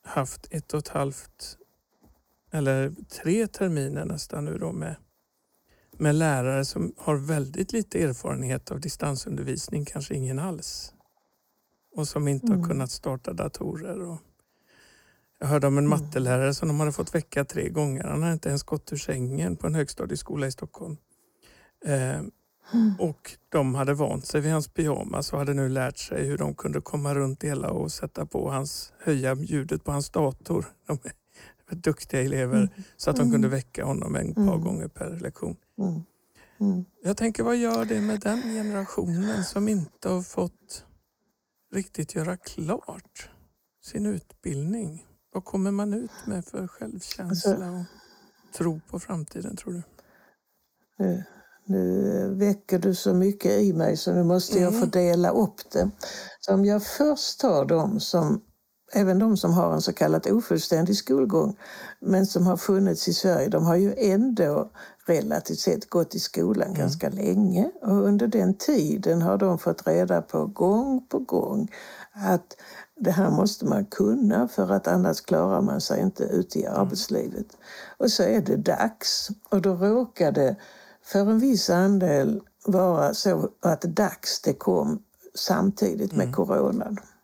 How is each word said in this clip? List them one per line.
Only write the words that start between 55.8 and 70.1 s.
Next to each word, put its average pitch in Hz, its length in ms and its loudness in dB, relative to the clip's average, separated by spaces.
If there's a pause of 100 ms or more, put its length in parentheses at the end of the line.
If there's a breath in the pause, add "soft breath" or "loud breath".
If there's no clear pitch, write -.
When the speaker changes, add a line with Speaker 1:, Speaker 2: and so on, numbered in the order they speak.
Speaker 2:
Så - 140 0
om 196 120 6
jag 208 180 2
först - 560 0
tar 160 260 4
dem 160 340 2
som, 151 420 0 (520)
även 190 260 4
de 214 180 4
som 170 160 2
har 170 200 4
en 156 80 0
så 165 120 -2
kallad 156 380 2
ofullständig 175 680 2
skolgång, 214 600 2 (420 loud breath)
men 190 260 4
som 180 220 2
har 170 100 4
funnits 190 500 2
i 175 60 0
Sverige, 170 360 2
de 160 160 2
har 170 100 6
ju 196 220 4
ändå 208 760 2 (360 loud breath)
relativt - 520 0
sett - 300 0
gått 165 260 0
i - 40 -4
skolan - 480 0
Speaker 1:
Mm. - 120 -4
Speaker 2:
ganska - 300 0
länge. 196 640 2 (100)
Och 202 140 2 (120)
under 202 200 4
den 196 300 4
tiden 170 640 2
har 185 160 2
de 185 220 2
fått - 280 -2
reda 175 340 2